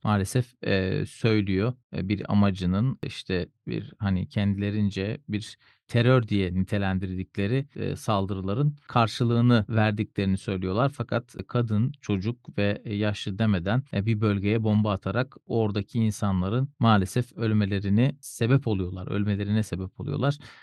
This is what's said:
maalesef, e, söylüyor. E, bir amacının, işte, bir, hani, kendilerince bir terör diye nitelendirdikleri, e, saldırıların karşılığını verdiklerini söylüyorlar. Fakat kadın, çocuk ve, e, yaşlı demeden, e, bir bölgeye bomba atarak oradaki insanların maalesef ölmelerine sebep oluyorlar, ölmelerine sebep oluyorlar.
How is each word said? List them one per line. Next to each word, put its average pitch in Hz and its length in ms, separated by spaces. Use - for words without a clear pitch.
maalesef, 104 600
e, 98 420
söylüyor. 107 680
E, 95 120
bir 101 240
amacının, 101 760
işte, - 420
bir, 107 300
hani, 98 300
kendilerince 101 920
bir 104 300
terör 120 400
diye 95 260
nitelendirdikleri, 95 1120
e, 98 200
saldırıların 101 800
karşılığını 117 800
verdiklerini 104 720
söylüyorlar. 98 560
Fakat - 400
kadın, 120 520
çocuk 104 580
ve, 101 260
e, 110 100
yaşlı 101 440
demeden, 107 440
e, 101 120
bir 110 140
bölgeye 107 440
bomba 107 280
atarak 98 440
oradaki 107 520
insanların 104 680
maalesef 110 580
ölmelerine 107 840
sebep 123 480
oluyorlar, 95 420
ölmelerine 104 520
sebep 92 380
oluyorlar. 110 380